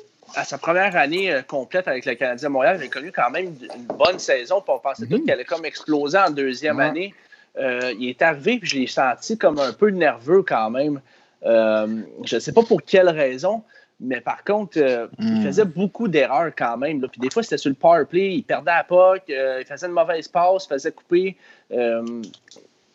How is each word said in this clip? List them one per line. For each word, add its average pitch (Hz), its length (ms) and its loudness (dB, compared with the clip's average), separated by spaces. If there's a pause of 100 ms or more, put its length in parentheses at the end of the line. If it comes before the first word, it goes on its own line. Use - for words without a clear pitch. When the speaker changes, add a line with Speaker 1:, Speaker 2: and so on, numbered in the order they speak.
(360)
Speaker 1:
à 143 80 -4
sa 143 140 -10
première 180 380 0
année, 170 360 0
euh, 131 100 0
complète 156 460 -4
avec 127 180 -4
le 127 80 -2
Canadien 127 340 -4
de 143 40 -4
Montréal, 139 240 2
il 170 40 -8
avait 135 80 -8
connu 139 240 -8
quand 123 180 0
même 175 160 -4
une 120 500 -12
bonne 170 220 2
saison, 143 420 0
puis 160 160 -2
on - 20 -2
pensait - 260 -6
Speaker 2:
Mhm. 120 60 -8
Speaker 1:
tous 208 140 2
qu'elle 156 100 2
allait 123 100 -2
comme 165 200 -6
exploser 147 540 -2
en 190 120 4
deuxième 139 460 -2
Speaker 2:
Ouais. 135 80 4
Speaker 1:
année. 185 300 -4 (440)
Euh, 127 400 -4
il 123 120 -6
est 131 120 -4
arrivé, 165 360 0
puis 175 100 -10
je 143 80 -2
l'ai 127 100 0
senti 135 520 -2
comme 156 200 2
un 135 140 0
peu 208 180 2
nerveux 156 520 2
quand 113 280 0
même. 139 300 -2 (440)
Euh, 110 580 2 (220)
je 120 140 -2
sais 143 140 -8
pas 226 100 8
pour 220 200 2
quelle 185 260 6
raison, 151 540 0 (360)
mais 123 220 -6
par - 240 -8
contre, 202 340 -2
euh, 123 280 2 (120)
il 110 220 0
Speaker 3:
Hmm. - 60 2
Speaker 1:
faisait - 180 2
beaucoup 190 420 -2
d'erreurs 151 500 2
quand 117 200 -2
même, 139 260 -4
là. 127 80 -4
Puis - 100 -18
des 127 100 0
fois, 233 120 -2
c'était 156 160 -4
sur - 120 -2
le 135 40 0
power 165 300 4
play, 190 300 0
il 147 80 -2
perdait 147 280 -4
la 170 140 2
puck, 185 460 4
euh, 135 300 -2
il 127 60 -10
faisait 143 220 -12
une 175 40 -8
mauvaise 165 360 0
passe, 185 380 2
il 147 80 -6
faisait 147 180 -4
couper. 185 440 0 (360)
Euh, 117 500 -2 (720)